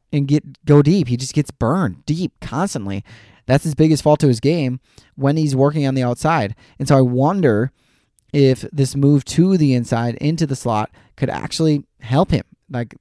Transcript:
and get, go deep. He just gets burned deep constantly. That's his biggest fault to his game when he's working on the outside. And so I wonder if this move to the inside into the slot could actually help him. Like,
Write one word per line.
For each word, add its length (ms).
and 140
get, 380
go 160
deep. 260
He 100
just 160
gets 160
burned 560
deep 360
constantly. 600
That's 180
his 100
biggest 300
fault 160
to 80
his 120
game 420
when 220
he's 180
working 320
on 80
the 80
outside. 500
And 100
so 100
I 40
wonder 680
if 280
this 240
move 300
to 320
the 160
inside 420
into 300
the 100
slot 360
could 140
actually 560
help 300
him. 120
Like, 320